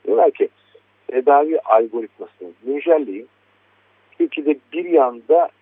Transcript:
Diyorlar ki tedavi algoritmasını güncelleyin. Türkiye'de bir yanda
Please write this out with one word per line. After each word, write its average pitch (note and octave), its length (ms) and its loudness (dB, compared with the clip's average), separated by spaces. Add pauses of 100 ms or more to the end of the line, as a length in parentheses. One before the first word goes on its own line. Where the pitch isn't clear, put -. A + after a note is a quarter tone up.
Diyorlar - 260 2
ki - 180 -2 (580)
tedavi D3 520 2
algoritmasını A2+ 920 -2 (160)
güncelleyin. C3+ 600 -2 (920)
Türkiye'de D#4 380 -2 (180)
bir E4+ 120 -8
yanda F3 640 0 (120)